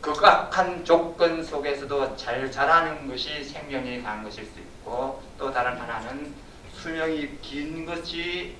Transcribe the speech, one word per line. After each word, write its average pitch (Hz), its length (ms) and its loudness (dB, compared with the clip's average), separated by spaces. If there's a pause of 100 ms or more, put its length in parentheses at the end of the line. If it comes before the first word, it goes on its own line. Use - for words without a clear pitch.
극악한 - 800 6
조건 165 600 6
속에서도 139 760 -2
잘 131 340 -4
자라는 151 560 4
것이 147 360 -6
생명력이 127 580 -6
강한 107 220 -6
것일 107 220 -10
수 - 140 -16
있고, 131 640 -6 (160)
또 135 140 -2
다른 123 280 0
하나는 135 540 -8 (400)
수명이 160 680 -4
긴 156 440 -6
것이 170 760 -6